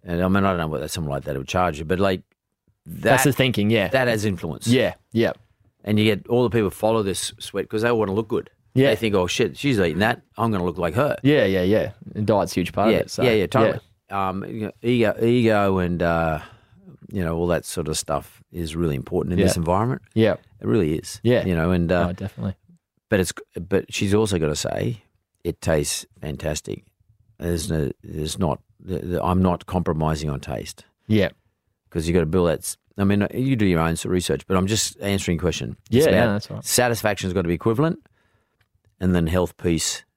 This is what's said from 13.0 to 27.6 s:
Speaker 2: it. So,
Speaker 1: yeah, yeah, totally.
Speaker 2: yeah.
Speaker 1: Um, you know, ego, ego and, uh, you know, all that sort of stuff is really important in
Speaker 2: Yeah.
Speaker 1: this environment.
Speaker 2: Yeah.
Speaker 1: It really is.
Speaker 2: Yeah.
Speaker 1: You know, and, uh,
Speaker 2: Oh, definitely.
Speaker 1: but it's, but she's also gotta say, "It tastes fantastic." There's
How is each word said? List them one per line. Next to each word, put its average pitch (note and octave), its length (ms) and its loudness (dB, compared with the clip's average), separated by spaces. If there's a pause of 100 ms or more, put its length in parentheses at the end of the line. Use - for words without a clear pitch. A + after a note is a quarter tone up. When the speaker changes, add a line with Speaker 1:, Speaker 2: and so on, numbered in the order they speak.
Speaker 2:
it. - 80 -8
So, - 120 -4
Speaker 1:
yeah, B2 80 4
yeah, G#2 160 2
totally. B2 320 2 (300)
Speaker 2:
yeah. G2 200 -4
Speaker 1:
Um, F#2+ 160 -6
you G#2+ 200 -10
know, - 60 -8 (100)
ego, A#2+ 400 2
ego A2 560 4
and, F2 260 0
uh, E2 360 0 (680)
you F#2+ 140 -4
know, E2 140 -2
all F2 100 0
that E2 160 0
sort E2 240 -6
of D2+ 100 -4
stuff - 540 -6
is E2 240 -6
really E2 200 0
important F2 380 -4
in E2+ 60 0
Speaker 2:
Yeah. F#2 60 4
Speaker 1:
this F#2 120 2
environment. F#2+ 440 0 (120)
Speaker 2:
Yeah. A2 200 4 (260)
Speaker 1:
It - 80 -8
really F#2 300 2
is. - 260 -12
Speaker 2:
Yeah. A2+ 220 2
Speaker 1:
You F2+ 100 0
know, E2 160 2
and, F2 200 2
uh, F2 180 2
Speaker 2:
Oh, F2+ 40 -6
definitely. G2 420 -8 (540)
Speaker 1:
but G2+ 120 4
it's, F2 100 0 (280)
but F2 340 -2
she's G2+ 200 0
also G#2 260 2
gotta D2+ 180 0
say, - 460 -4 (400)
"It E2+ 180 -6
tastes D2+ 440 -2 (140)
fantastic." D2 640 -8 (540)
There's E2+ 340 -4